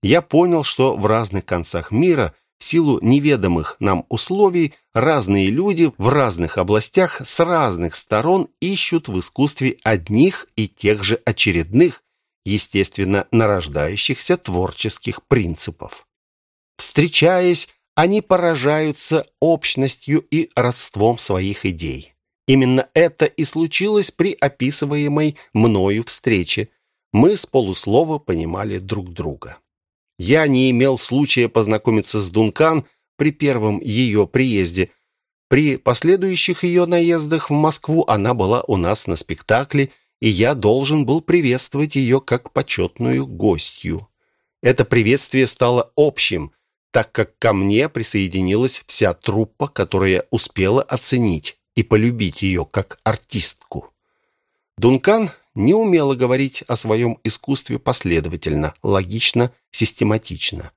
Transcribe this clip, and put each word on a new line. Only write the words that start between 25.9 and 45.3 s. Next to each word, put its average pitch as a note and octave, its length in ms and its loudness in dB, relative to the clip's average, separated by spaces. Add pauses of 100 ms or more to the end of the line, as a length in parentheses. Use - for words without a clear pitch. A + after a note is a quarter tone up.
встрече. - 640 -2 (420)
Мы C#3+ 260 4
с - 80 0
полуслова C3 720 0
понимали F2+ 640 -6
друг F#2+ 340 -10
друга. D#2 440 -10 (600)
Я C#3+ 300 2
не C3 240 4
имел B2+ 260 2
случая B2+ 520 0
познакомиться A2 680 0
с G2 100 0
Дункан A2 560 0 (320)
при D3 140 0
первом A#2 480 -2
её G#2 460 0
приезде. F#2+ 640 0 (600)
При C#3 280 2
последующих F3+ 840 0
её F3 220 2
наездах E3 640 0
в D3 40 0
Москву D3+ 540 0
она G#2+ 260 0
была A2 340 0
у G2+ 100 0
нас F2+ 300 -2
на E2+ 80 -2
спектакле – C3+ 760 -2 (280)
и A2+ 80 0
я A2 260 2
должен C3+ 520 0
был D3 160 0
приветствовать D3 760 0
её C3+ 240 2
как - 320 -6
почётную B2 760 -4
гостью. F2 840 -4 (540)
Это B2 220 2
приветствие A#2+ 640 2